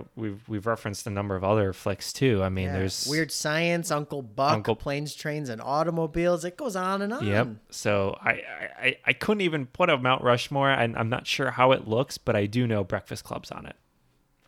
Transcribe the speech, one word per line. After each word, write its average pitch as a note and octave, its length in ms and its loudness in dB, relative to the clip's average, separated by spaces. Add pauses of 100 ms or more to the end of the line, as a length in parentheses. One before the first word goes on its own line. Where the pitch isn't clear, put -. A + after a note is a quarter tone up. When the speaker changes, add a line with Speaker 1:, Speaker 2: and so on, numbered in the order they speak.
(140)
Speaker 1:
we've, G#2+ 340 -10
we've G#2+ 180 -4
referenced A2 420 -4
a - 20 -6
number G2+ 240 -2
of F#2 80 -2
other G2 300 4
flicks - 400 -6
too. A#2+ 300 4
I F#2+ 80 2
mean, F#2+ 160 -2
Speaker 2:
Yeah. F#2 80 -2
Speaker 1:
there's F#2+ 340 -2
Speaker 2:
Weird D3+ 240 -2
Science, E3+ 580 0
Uncle D3 320 -2
Buck, C3+ 300 0
Speaker 1:
Uncle A2 240 2
Speaker 2:
Planes, C#3+ 380 -6
Trains, D3+ 340 -6
and A2+ 120 -8
Automobiles. E3 840 0
It F3+ 120 -8
goes A3+ 200 -6
on F#3+ 260 -2
and G#3 100 -4
on. F3 140 -4
Speaker 1:
Yep. G#2+ 220 2 (220)
So G2+ 520 0
I, A#2 80 0
I, - 380 -6 (120)
I, C3 160 0 (100)
I C3+ 80 2
couldn't G#3+ 260 0
even D#3 260 0
put F3+ 240 2
a D3 60 6
Mount B2+ 260 2
Rushmore, C3+ 480 2
and A#2 260 2
I'm A2+ 120 0
not B2 180 -4
sure C3 240 0
how B2+ 220 6
it - 160 2
looks, A#2 300 0
but A#2 180 0
I G#2 100 2
do A#2+ 220 0
know G#2 160 2
Breakfast G#2+ 400 -6
Club's - 260 -10
on - 160 -12
it. - 100 -16 (720)